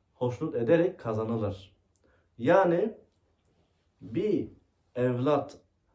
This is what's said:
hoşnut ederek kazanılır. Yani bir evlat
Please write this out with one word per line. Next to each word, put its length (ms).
hoşnut 400
ederek 460
kazanılır. 800
Yani 580
bir 520
evlat 680